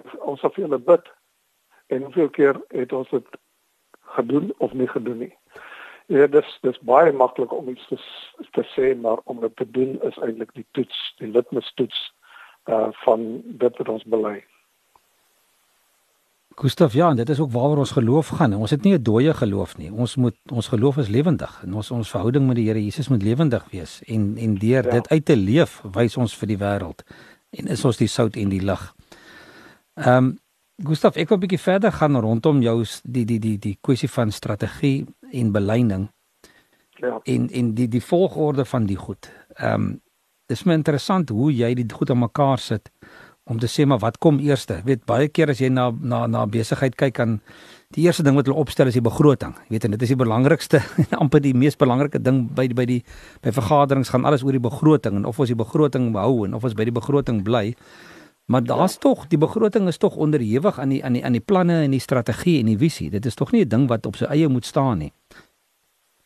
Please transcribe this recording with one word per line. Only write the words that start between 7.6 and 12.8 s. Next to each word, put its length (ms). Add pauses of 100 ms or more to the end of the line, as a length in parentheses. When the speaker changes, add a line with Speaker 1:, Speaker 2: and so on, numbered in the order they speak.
Speaker 1:
iets 200
te 80
s-, 380 (180)
te 100
sê, 380
maar 240
om 160
dit 160
te 140
doen 320
is 160
eintlik 360
die 180
toets, 460
die 100
litmustoets, 840 (520)
eh, 280